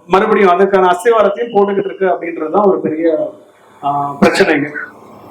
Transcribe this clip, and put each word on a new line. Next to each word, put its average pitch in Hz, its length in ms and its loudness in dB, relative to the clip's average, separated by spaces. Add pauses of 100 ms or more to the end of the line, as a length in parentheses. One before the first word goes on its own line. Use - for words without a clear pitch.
மறுபடியும் 202 440 2
அதுக்கான 190 380 2
அஸ்திவாரத்தையும் 214 640 0
போட்டுக்கிட்டு 196 360 0
இருக்கு 190 180 -4
அப்படின்றதுதான் 170 600 -2
ஒரு - 140 2
பெரிய, 156 260 -2 (760)
ஆஹ், 143 340 -4
பிரச்சனைங்க. 160 520 2 (640)